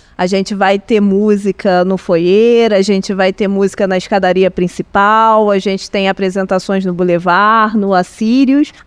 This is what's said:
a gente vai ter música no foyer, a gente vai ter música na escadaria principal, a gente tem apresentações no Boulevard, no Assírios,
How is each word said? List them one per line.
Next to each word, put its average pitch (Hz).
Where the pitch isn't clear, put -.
a 180
gente 190
vai 196
ter 208
música 196
no 190
foyer, 208
a 196
gente 196
vai 190
ter 196
música 196
na 185
escadaria 185
principal, 214
a 202
gente 190
tem 196
apresentações 190
no 180
Boulevard, 185
no 196
Assírios, 247